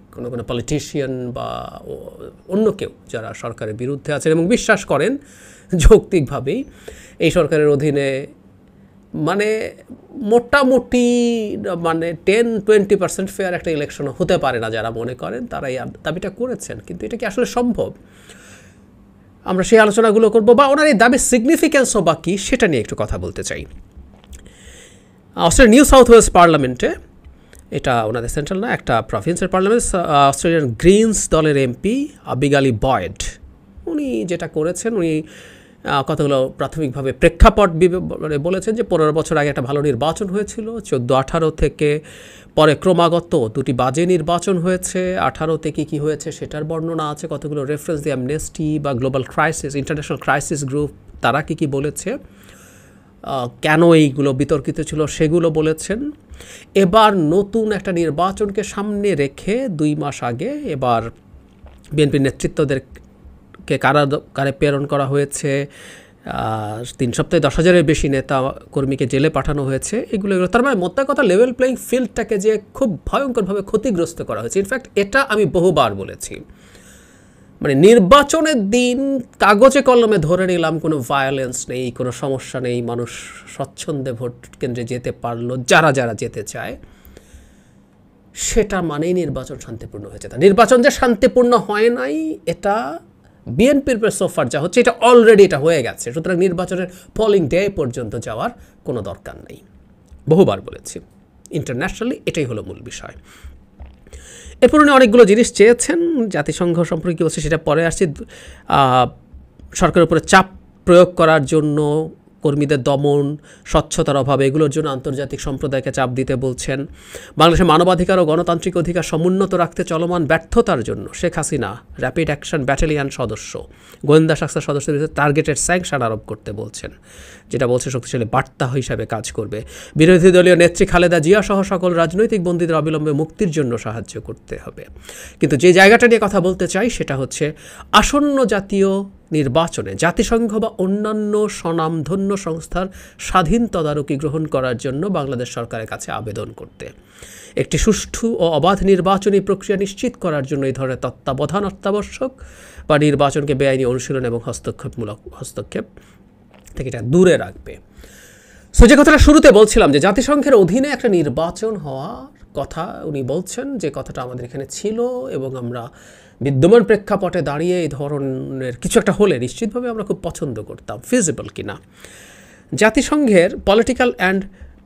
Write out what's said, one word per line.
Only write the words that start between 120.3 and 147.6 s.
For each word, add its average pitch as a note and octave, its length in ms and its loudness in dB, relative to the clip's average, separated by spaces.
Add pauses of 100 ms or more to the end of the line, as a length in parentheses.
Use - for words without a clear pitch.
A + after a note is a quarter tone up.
জন্য A2 300 -8
শেখ - 220 -4
হাসিনা C3+ 460 -6 (160)
র‍্যাপিড C#3 300 -4
অ্যাকশন D3 380 -4
ব্যাটালিয়ন C#3+ 440 0
সদস্য, - 580 -10 (380)
গোয়েন্দা D#3+ 300 6
সংস্থার D3+ 260 -6
সদস্যদের C#3+ 320 -4
বিরুদ্ধে D3+ 220 -4
টার্গেটেড D3 420 0
স্যাংশন F3 440 -2
আরোপ A2 180 -2
করতে A2 320 -14
বলছেন, A2 400 -12 (580)
যেটা B2+ 180 -2
বলছে B2 220 -2
শক্তিশালী B2 360 -6
বার্তা C3 420 -4
হিসাবে B2 380 -6
কাজ - 260 -8
করবে। - 300 -8 (340)
বিরোধী F3 360 6
দলীয় F3+ 240 8
নেত্রী E3+ 300 4
খালেদা F3 340 2
জিয়া F#3 220 4
সহ G3 220 0
সকল F#3 300 -2
রাজনৈতিক F3+ 500 0
বন্দীদের E3+ 320 0
অবিলম্বে D#3 360 -2
মুক্তির D#3 400 -2
জন্য C3 260 -2
সাহায্য A2 440 -12
করতে - 440 -14
হবে। - 200 -16 (540)
কিন্তু D3 180 2
যে F3 160 6
জায়গাটা G3+ 340 8
নিয়ে A3+ 160 4
কথা G3+ 160 0
বলতে F#3 280 0
চাই, G#3+ 220 -2
সেটা D3+ 280 -6
হচ্ছে D3 360 -6 (380)
আসন্ন C#4 540 2
জাতীয় G3 420 0 (440)
নির্বাচনে C#3+ 640 -2
জাতিসংঘ A3 640 0
বা A3 100 -2
অন্যান্য G#3 800 -2
স্বনামধন্য E3 880 -4
সংস্থার F3 500 -6 (320)
স্বাধীন F#3+ 480 0
তদারকি D3 480 -4
গ্রহণ D#3 300 -4
করার C3 320 -2
জন্য C#3 300 -6
বাংলাদেশ C#3 420 -6
সরকারের A2+ 380 -10
কাছে - 240 -12
আবেদন G#2+ 400 -10
করতে, - 380 -20 (640)
একটি E3 220 -4